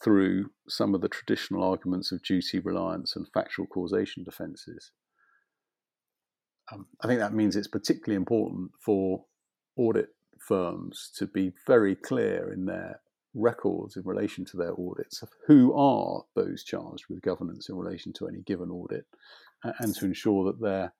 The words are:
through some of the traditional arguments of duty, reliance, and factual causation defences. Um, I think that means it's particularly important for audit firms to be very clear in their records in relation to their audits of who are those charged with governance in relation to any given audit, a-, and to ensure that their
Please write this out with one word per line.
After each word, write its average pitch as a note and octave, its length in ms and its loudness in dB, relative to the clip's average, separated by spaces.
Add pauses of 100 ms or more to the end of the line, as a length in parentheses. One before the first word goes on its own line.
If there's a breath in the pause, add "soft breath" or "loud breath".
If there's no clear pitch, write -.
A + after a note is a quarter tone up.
through F#2+ 480 4 (180)
some G#2 260 0
of F2+ 60 2
the E2+ 80 0
traditional - 560 -2
arguments F#2 480 -2
of F2+ 100 -6
duty, F#2 380 0
reliance, F2+ 560 -4
and F2+ 180 -8
factual - 320 -2
causation F#2 580 -2
defences. - 680 -14 (1800)
Um, G2+ 140 -14 (160)
I A#2 60 0
think B2 120 4
that G#2 140 0
means G#2 220 4
it's G2+ 100 0
particularly - 500 0
important F#2+ 540 0 (100)
for F#2+ 440 2 (520)
audit A2+ 340 2 (280)
firms F2+ 760 -4
to G2+ 100 -4
be F#2+ 260 -2 (140)
very G#2+ 280 6
clear G2 580 -2
in F#2+ 120 -6
their F#2 360 -8 (340)
records G#2 640 -2
in F#2 80 -8
relation G2 420 -4
to - 100 -14
their E2+ 160 -2
audits - 480 -8
of - 80 -12 (180)
who C#3 280 10
are C3+ 480 2 (140)
those F#2+ 260 -2
charged - 480 -10
with - 100 -10
governance F2+ 480 -6
in F#2+ 80 -8
relation F2+ 380 -8
to F2+ 140 -8
any F#2+ 140 -10
given F2+ 280 -4
audit, - 340 -8 (600 loud breath)
a-, A#2+ 160 -6
and G#2 160 0
to G2+ 100 -2
ensure F#2+ 380 2
that G2 160 -2
their F#2+ 400 -2